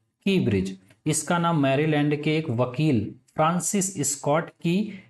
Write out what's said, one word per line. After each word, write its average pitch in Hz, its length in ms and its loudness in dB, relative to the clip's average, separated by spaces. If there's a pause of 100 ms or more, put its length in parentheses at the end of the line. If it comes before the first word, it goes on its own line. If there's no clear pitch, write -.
(240)
की 190 160 2
ब्रिज। 101 380 0 (280)
इसका 165 320 -2
नाम 170 240 2
मैरीलैंड 147 600 2
के 156 160 0
एक 160 120 -4
वकील 123 640 0 (200)
फ्रांसिस 180 680 0
स्कॉट 160 500 -2
की 196 600 -2